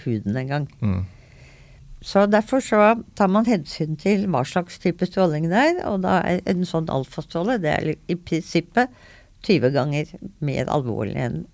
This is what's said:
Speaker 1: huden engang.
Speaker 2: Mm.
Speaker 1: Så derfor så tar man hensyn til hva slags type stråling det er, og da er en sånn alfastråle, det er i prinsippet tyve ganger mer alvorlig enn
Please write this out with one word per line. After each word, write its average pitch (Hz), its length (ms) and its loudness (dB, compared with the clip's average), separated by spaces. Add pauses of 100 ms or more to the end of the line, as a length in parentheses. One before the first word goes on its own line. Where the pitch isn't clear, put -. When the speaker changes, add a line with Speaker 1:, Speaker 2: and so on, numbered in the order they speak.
Speaker 1:
huden 107 320 -2
engang. 139 320 -4 (120)
Speaker 2:
Mm. 95 240 0 (960)
Speaker 1:
Så 196 260 2
derfor 214 320 2
så 220 440 4 (100)
tar 196 140 2
man 202 160 4
hensyn 156 520 -2
til 196 300 0
hva 151 180 0
slags - 340 -4
type 175 280 -2
stråling 165 420 0
det 180 100 2 (200)
er, - 80 -6
og 196 160 -2
da 185 220 2
er - 220 0
en 185 180 0
sånn 165 240 -2
alfastråle, 170 720 -4
det 156 100 0
er 156 240 -2 (140)
i 180 80 -2
prinsippet 175 720 -2 (560)
tyve 131 280 4
ganger 143 340 0 (340)
mer 131 260 -2
alvorlig 113 500 -2
enn 135 380 -6